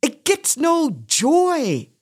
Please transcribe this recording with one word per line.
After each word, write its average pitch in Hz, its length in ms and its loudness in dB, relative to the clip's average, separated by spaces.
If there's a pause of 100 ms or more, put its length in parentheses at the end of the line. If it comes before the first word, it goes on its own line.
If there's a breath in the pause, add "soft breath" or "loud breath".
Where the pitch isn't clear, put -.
It - 240 -4
gets - 320 -2
no 302 480 0
joy. 277 840 0 (120)